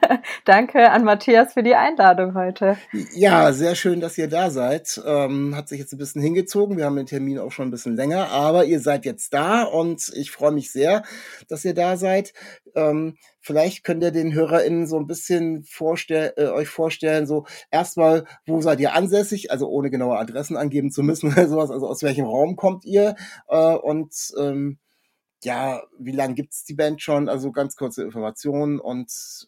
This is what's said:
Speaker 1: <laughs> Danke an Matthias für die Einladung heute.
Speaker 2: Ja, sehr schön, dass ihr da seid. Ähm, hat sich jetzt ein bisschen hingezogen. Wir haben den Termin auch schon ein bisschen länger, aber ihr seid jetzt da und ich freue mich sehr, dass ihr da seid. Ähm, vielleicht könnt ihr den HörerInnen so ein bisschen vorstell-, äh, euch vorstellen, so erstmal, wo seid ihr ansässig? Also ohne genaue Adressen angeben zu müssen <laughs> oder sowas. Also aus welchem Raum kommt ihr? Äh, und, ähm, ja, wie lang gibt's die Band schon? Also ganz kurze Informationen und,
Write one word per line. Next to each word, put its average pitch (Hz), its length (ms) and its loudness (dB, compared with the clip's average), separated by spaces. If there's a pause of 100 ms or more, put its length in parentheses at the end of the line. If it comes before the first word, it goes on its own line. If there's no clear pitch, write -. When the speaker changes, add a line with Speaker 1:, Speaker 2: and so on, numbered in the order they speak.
Speaker 1:
<laughs> - 420 0
Danke 233 460 8
an 233 140 4
Matthias 226 480 6
für 240 100 2
die 240 120 6
Einladung 190 600 6
heute. 185 420 0 (380)
Speaker 2:
Ja, 165 380 6
sehr 160 200 0
schön, 175 280 -2
dass 165 160 -8
ihr 160 100 -2
da 170 240 0
seid. 131 540 -4
Ähm, 143 500 -2
hat 147 140 -10
sich 143 100 -10
jetzt 139 140 -14
ein 135 40 -14
bisschen 143 240 -10
hingezogen. 190 540 0
Wir 165 80 -2
haben 143 140 0
den 135 80 -4
Termin 135 340 -6
auch 110 140 -8
schon 131 160 -6
ein - 20 -4
bisschen 117 240 -6
länger, 151 360 -2
aber 156 340 2
ihr 156 160 2
seid 143 240 -2
jetzt - 280 -8
da 180 300 0
und 165 500 -4
ich 143 180 -10
freue 147 200 0
mich 147 220 -6
sehr, 170 300 0 (440)
dass 156 160 -10
ihr 180 100 -2
da 175 220 0
seid. 190 380 -2 (420)
Ähm, 156 400 0 (240)
vielleicht 156 460 -2
könnt 113 180 -2
ihr 170 80 2
den 160 220 -2
HörerInnen 160 540 2
so 156 120 -2
ein 147 80 -4
bisschen 165 560 -4
vorstell-, 160 720 -4
äh, 147 120 2
euch 139 200 -2
vorstellen, 156 580 -2
so 147 200 -4 (260)
erstmal, 160 540 2 (200)
wo 160 140 0
seid 151 220 2
ihr 143 120 2
ansässig? 202 580 0
Also 131 180 -2
ohne 139 200 -2
genaue 123 280 -2
Adressen 127 400 -6
angeben 143 340 -2
zu 143 100 -4
müssen 151 300 0
<laughs> - 0 -
oder 175 160 4
sowas. 151 240 0
Also 131 160 -4
aus 127 160 -6
welchem 139 220 -2
Raum 143 320 0
kommt 185 260 -2
ihr? 202 320 2 (320)
Äh, 160 280 4
und, 151 380 -4 (240)
ähm, 139 420 -4 (680)
ja, 123 360 -6 (180)
wie 131 140 -10
lang 135 220 -4
gibt's - 280 -10
die - 100 -16
Band 151 280 -2
schon? 147 260 0
Also 135 240 -4
ganz 139 240 -4
kurze 123 260 -8
Informationen 135 760 -4
und, 123 320 -10 (360)